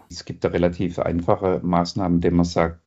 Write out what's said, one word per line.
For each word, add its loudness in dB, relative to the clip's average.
Es -16
gibt -8
da 0
relativ 0
einfache 0
Maßnahmen, 0
indem 2
man 4
sagt, 0